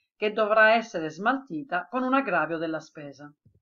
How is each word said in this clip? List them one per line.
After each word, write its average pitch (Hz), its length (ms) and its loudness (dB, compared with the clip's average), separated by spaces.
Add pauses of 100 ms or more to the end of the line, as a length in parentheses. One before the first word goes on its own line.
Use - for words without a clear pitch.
(160)
che 208 160 -2
dovrà 220 400 6
essere 185 380 0
smaltita 180 800 -4
con 254 140 -4
un 254 100 -2
aggravio 170 460 0
della 160 220 -6
spesa. 147 520 -18 (300)